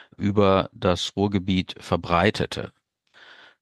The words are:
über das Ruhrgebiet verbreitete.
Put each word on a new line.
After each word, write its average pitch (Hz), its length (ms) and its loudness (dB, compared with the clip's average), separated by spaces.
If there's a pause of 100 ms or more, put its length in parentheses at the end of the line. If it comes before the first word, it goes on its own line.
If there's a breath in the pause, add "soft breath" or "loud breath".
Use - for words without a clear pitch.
(160 loud breath)
über 98 560 2
das - 440 -2
Ruhrgebiet 98 640 -2
verbreitete. - 920 -2 (880 loud breath)